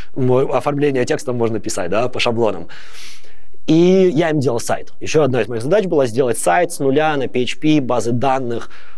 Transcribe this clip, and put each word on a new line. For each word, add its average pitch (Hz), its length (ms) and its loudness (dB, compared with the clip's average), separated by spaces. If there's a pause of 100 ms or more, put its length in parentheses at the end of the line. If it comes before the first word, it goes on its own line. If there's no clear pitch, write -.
(160)
м, 127 160 2
оформление 139 760 0
текста 139 280 -4
можно 113 260 0
писать, 98 320 -4
да, 113 160 0
по 117 120 -4
шаблонам". 110 480 0 (1000)
И 180 460 4
я 165 160 2
им 156 100 0
делал 120 200 0
сайт. - 400 -2
Еще 147 240 2
одна 127 180 2
из 104 60 0
моих 113 160 -4
задач 190 220 2
была 156 200 2
сделать 120 320 0
сайт 175 340 2
с - 80 -8
нуля 147 380 2
на 127 100 -2
P 104 140 -2
H 120 180 -2
P, 151 220 2
базы 120 300 -2
данных. 127 580 -2 (280)